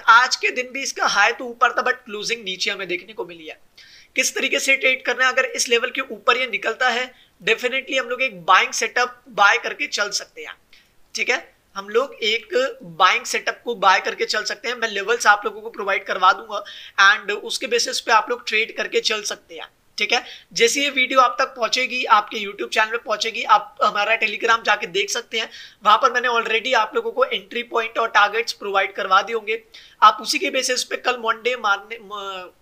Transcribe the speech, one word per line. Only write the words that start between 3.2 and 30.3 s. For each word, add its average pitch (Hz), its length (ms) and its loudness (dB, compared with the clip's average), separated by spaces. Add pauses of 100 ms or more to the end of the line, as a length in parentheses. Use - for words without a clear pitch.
मिली 165 200 -18
है। 151 120 -16 (580)
किस 262 180 -2
तरीके - 260 -2
से 269 160 2
trade 262 300 0
करना 247 180 0
है, 262 80 2
अगर 262 120 0
इस 254 240 -4
level 240 220 2
के 269 100 -6
ऊपर 240 360 0
ये 254 100 -2
निकलता 226 420 -2
है 247 240 -2 (280)
definitely 247 600 -2
हम 240 80 -6
लोग 247 140 -4
एक 202 220 -6
buying 202 280 4
setup 240 560 -2
buy 208 300 4
करके 202 280 -6
चल 202 240 -4
सकते - 340 -10
हैं, 127 120 -16 (580)
ठीक 208 160 -4
है, - 240 -2 (220)
हम 196 120 -12
लोग 247 260 0 (100)
एक 233 580 -2
buying 185 440 2
setup 220 380 -6
को 240 120 -6
बाय 190 240 4
करके 208 260 -4
चल 214 180 -4
सकते 208 240 -8
हैं। 247 80 -6
मैं 226 120 -4
लेवल्स 214 380 -2
आप 208 180 4
लोगों 214 160 -6
को 220 100 -12
provide 196 360 -4
करवा 190 260 4
दूंगा 208 320 -4 (480)
and 208 200 -2
उसके 226 340 -6
basis 233 340 -2
पे - 120 0
आप 214 180 4
लोग 233 180 -6
trade 220 280 -2
करके 220 240 -2
चल 214 220 -2
सकते 202 320 -10
हैं, - 140 -16 (300)
ठीक 208 140 0
है। 247 120 0 (280)
जैसे 233 300 2
ये 285 80 0
वीडियो 262 300 4
आप - 180 4
तक 262 180 -2
पहुंचेगी, 247 480 -2
आपके 214 340 2
YouTube 208 340 -8
channel 220 180 0
पे 233 80 -4
पहुंचेगी, 226 460 -4
आप 208 380 2
हमारा 214 380 2
Telegram 220 440 0
जाके 208 220 2
देख 196 240 -2
सकते 233 280 -6
हैं, 226 100 -4 (360)
वहां 214 140 6
पर 262 140 4
मैंने 240 160 0
already 226 480 0
आप 214 180 0
लोगों 226 180 -4
को 269 120 2
entry 220 380 -6
point 233 360 -4
और 226 180 0
targets 214 360 2
provide 196 420 -2
करवा 190 280 2
दिए 226 140 -8
होंगे। 220 260 -6 (400)
आप 214 200 6
उसी 226 160 -4